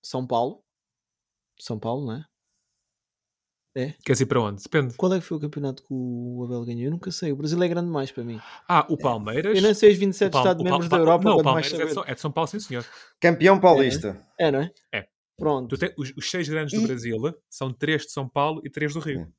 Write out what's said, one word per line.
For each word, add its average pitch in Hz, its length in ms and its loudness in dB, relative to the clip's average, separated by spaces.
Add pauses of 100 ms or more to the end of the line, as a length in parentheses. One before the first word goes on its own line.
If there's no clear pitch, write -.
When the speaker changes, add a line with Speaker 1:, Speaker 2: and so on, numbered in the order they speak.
Speaker 1:
São 131 240 -8
Paulo. 123 360 -2 (960)
São 110 180 -8
Paulo, 123 280 -4
não 113 80 -8
é? 156 100 -14 (1500)
É? 135 200 -6 (100)
Speaker 2:
Queres - 160 0
ir 131 60 2
para 139 140 0
onde? 101 220 -6
Depende. 131 340 -2
Speaker 1:
Qual 185 180 0
é 185 40 0
que 170 60 -6
foi 160 140 -8
o - 20 -6
campeonato 143 420 -8
que - 80 -20
o 123 540 -8
Abel 120 220 -6
ganhou? 120 180 -6
Eu 139 60 -2
nunca 175 200 -8
sei. 165 220 -6
O 135 40 -4
Brasil 151 260 -2
é 180 60 2
grande 175 180 -2
demais 143 260 -6
para 123 100 -10
mim. 117 160 -10 (300)
Speaker 2:
Ah, 165 220 4
o 156 80 0
Palmeiras. 127 580 -2
Speaker 1:
Eu 190 60 4
nem 214 100 6
sei 208 200 8
os 190 60 4
vinte 196 140 0
e 180 40 -6
sete 196 120 2
Speaker 2:
O 170 40 -4
Pal-, 135 100 4
Speaker 1:
Estados-membros 175 440 2
Speaker 2:
o 165 40 -2
Pal-, 165 80 4
Speaker 1:
da 165 40 6
Europa, 175 220 6
Speaker 2:
não, 214 80 6
o 175 40 6
Speaker 1:
quanto 151 180 4
mais 156 140 -2
Speaker 2:
Palmeiras - 40 -6
é 175 40 -4 (120)
de 156 60 -2
Speaker 1:
saber. 190 120 -6
Speaker 2:
São, 135 60 -8
é - 20 -6
de - 60 -16
São 156 120 -4
Paulo, 165 160 -2
sim, 208 120 -8
senhor. 123 240 -8 (340)
Speaker 3:
Campeão 175 380 6
Speaker 1:
É, 190 40 0
Speaker 3:
paulista. 139 680 4 (120)
Speaker 1:
é, 156 120 4
não 139 100 0
é? 170 100 -4 (220)
Speaker 2:
É. 101 160 -8 (300)
Speaker 1:
Pronto. 135 360 -2
Speaker 2:
Tu 135 40 -6 (100)
te-, - 80 -10
os, 135 180 -10
os - 160 -10
seis 175 200 -4
grandes 156 280 -4
do 220 60 0
Speaker 3:
E - 20 -2
Speaker 2:
Brasil 117 320 -4 (300)
são 131 240 -8
três 156 300 -2
de - 100 -16
São 131 160 -8
Paulo 151 340 -2
e 139 60 -12
três 151 240 -6
do 160 80 -8
Rio. 151 200 -8
Speaker 3:
Sim. 165 180 -14